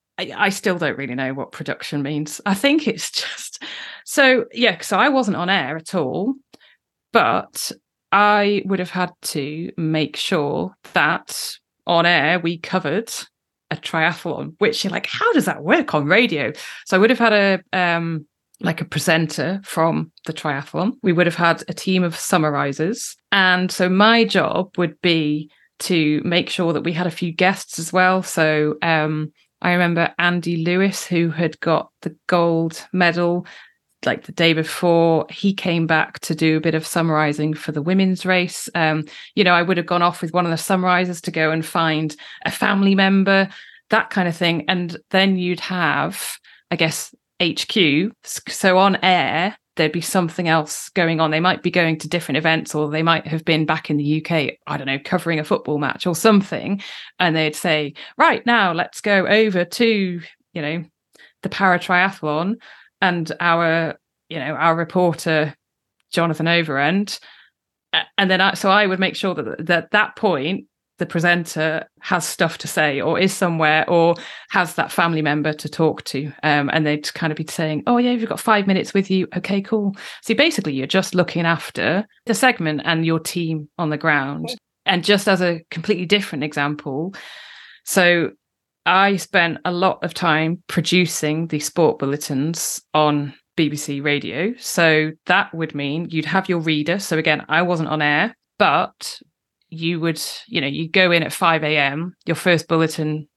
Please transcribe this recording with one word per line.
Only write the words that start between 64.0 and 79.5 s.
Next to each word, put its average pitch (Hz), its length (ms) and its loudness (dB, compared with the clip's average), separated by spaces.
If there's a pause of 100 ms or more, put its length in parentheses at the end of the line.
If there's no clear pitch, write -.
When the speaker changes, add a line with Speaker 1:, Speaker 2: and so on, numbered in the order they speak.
Speaker 1:
you 160 120 -10
know, 139 160 -6
our 160 200 2
reporter, 165 800 0 (560)
Jonathan 165 360 0
Overend, 170 720 0 (760)
a-, 165 100 0 (140)
and 196 120 2
then 185 120 4
I, 196 140 2
so 196 140 0
I 208 160 6
would 185 140 0
make 185 160 0
sure 190 180 -4
that, 160 320 -8
that 165 200 0
at - 60 -20
that 214 260 0
point, 185 480 -2 (320)
the 175 80 -4
presenter 165 800 0 (140)
has 175 260 -2
stuff - 300 -2
to - 100 -12
say 147 320 0
or 160 180 0
is 190 160 2
somewhere 160 560 2
or 170 260 4 (340)
has 180 260 0
that - 160 -2
family 170 300 0
member 151 320 0
to 151 160 -8
talk - 340 0
to. 139 260 -6 (140)
Um, 147 300 2
and 160 120 2
they'd 151 280 -2
kind 160 180 -4
of 151 60 -6
be 160 100 -6
saying, 156 400 -4
"Oh, 240 80 4
yeah, 247 160 2
you've 226 160 -2
got - 100 -6
five 208 300 2
minutes 190 260 0
with 196 160 0
you. 185 160 2 (120)
Okay, 196 240 -2